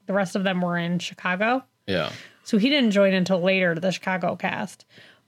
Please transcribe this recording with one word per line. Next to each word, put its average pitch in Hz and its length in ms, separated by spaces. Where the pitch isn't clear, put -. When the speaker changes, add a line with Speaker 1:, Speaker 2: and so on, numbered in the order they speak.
Speaker 1:
the 202 60
rest 190 240
of 190 80
them 185 160
were 175 180
in 170 220
Chicago. 214 640
Speaker 2:
Yeah. 85 240
Speaker 1:
So - 140
he 226 120
didn't 262 220
join 196 200
until 185 280
later, 185 340
the 170 160
Chicago 180 460
cast. - 480